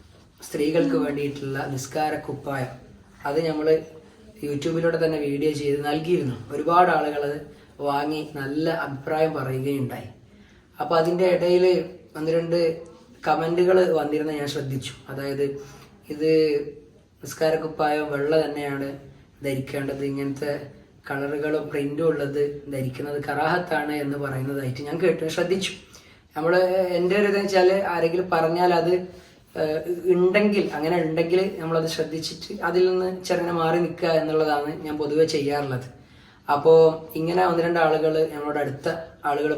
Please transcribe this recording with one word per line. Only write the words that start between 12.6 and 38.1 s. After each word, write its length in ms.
കമൻറ്റുകൾ 500
വന്നിരുന്ന 400
ഞാൻ 160
ശ്രദ്ധിച്ചു. 380
അതായത്, 340
ഇത് 160
നിസ്കാര 300
കുപ്പായം 500
വെള്ള 200
തന്നെയാണ് 460
ധരിക്കേണ്ടത്, 640
ഇങ്ങനത്തെ 420
കളറുകളും 600
പ്രിന്റും 400
ഉള്ളത് 320
ധരിക്കുന്നത് 440
കറാഹത്താണ് 760
എന്ന് 220
പറയുന്നതായിട്ട് 640
ഞാൻ 160
കേട്ടു, 180
ശ്രദ്ധിച്ചു. 360
നമ്മൾ, 180
എൻ്റെ 220
ഒരു 100
ഇതെന്ന് 180
വെച്ചാൽ, 220
ആരെങ്കിലും 400
പറഞ്ഞാൽ 380
അത്, 120
ഏഹ്, 240
ഉണ്ടെങ്കിൽ, 520
അങ്ങനെ 300
ഉണ്ടെങ്കിൽ 340
നമ്മളത് 340
ശ്രദ്ധിച്ചിട്ട് 580
അതിൽ 220
നിന്ന് 200
ചെറുങ്ങനെ 340
മാറി 240
നിൽക്കുക 340
എന്നുള്ളതാണ് 520
ഞാൻ 180
പൊതുവെ 320
ചെയ്യാറുള്ളത്. 540
അപ്പോൾ 320
ഇങ്ങനെ 300
ഒന്ന് 160
രണ്ട് 200
ആളുകൾ, 280